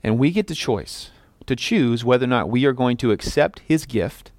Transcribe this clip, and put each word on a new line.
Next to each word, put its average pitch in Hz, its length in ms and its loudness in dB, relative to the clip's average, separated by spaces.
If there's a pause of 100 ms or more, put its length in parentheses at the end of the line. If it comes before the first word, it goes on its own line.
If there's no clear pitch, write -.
And 113 160 0
we 147 120 4
get 202 160 -2
the 156 80 -8
choice - 540 -6 (360)
to 127 100 -2
choose 120 500 0
whether 123 200 4
or - 20 -2
not 113 220 0
we 123 160 2
are 135 80 4
going 123 240 0
to 117 140 0
accept - 480 0
his 156 260 0
gift - 540 -4